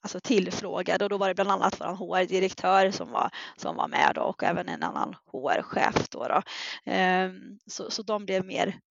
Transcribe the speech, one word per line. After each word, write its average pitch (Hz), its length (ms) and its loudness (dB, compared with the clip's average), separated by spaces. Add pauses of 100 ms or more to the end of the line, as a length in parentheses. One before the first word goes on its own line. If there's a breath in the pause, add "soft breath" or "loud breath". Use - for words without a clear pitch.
alltså 185 180 -8
tillfrågade 185 840 0
och 202 60 -2
då 202 80 0
var 190 100 2
det 185 60 2
bland 196 160 2
annat 190 300 2
våran 180 160 -4
H 180 200 -2
R-direktör 185 720 4
som 196 200 -8
var, - 200 2 (260 loud breath)
som - 200 -6
var - 120 0
med - 260 4
då - 80 -2
och - 200 -2
även 170 260 0
en - 140 -6
annan - 340 -4 (100)
H 131 240 -4
R-chef - 580 2
då, - 200 -8
då. - 140 2 (420 loud breath)
Ehm, 190 800 0
så, - 240 -10
så - 120 -6
de 208 220 -4
blev 190 200 0
mer - 340 -2 (120)